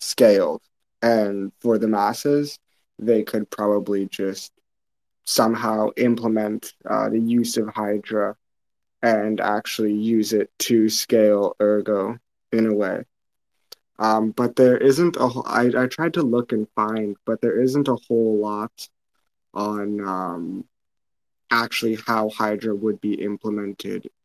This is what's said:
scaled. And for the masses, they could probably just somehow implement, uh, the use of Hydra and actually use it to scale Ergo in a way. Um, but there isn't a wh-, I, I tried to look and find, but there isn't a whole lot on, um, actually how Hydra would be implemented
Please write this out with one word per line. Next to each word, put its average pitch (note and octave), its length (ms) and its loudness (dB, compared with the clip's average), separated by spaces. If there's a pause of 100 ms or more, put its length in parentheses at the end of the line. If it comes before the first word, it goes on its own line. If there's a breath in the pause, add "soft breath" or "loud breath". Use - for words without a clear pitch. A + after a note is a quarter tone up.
scaled. G2 640 4 (400)
And G2+ 580 0
for A#2 160 2
the A2 100 0
masses, C3 720 0 (400)
they A2 260 2
could G#2+ 260 -4
probably G2+ 560 0
just G2 440 -8 (760)
somehow A2+ 720 0
implement, A2+ 760 -2 (160)
uh, A2 220 -2
the A2+ 100 0
use A#2 380 0
of G#2+ 100 -2
Hydra G#2 680 -4 (680)
and G#2+ 400 0
actually G#2+ 500 -2
use G#2+ 400 0
it G#2 180 0 (100)
to A2 280 4
scale G#2 720 2
Ergo G#2 580 0 (320)
in A2+ 160 2
a G#2+ 80 2
way. G2 300 -2 (960)
Um, A2 300 2
but A#2+ 240 -2
there B2+ 220 6
isn't E3 400 4
a B2+ 120 2
wh-, A#2+ 160 -6
I, B2 380 0
I B2+ 60 0
tried E3 260 -4
to E3+ 80 0
look A#2+ 300 0
and G#2+ 240 -2
find, G#2+ 480 -2
but A2+ 160 -4
there A2+ 200 0
isn't C#3 280 0
a A#2+ 80 0
whole A2+ 420 0
lot G#2 500 -6 (640)
on, G#2 540 -4
um, F#2 580 -6 (840)
actually A#2 460 -2 (100)
how A2 220 0
Hydra G#2+ 480 -2
would G#2 240 -2
be G#2 140 -2
implemented G2+ 920 -8 (160)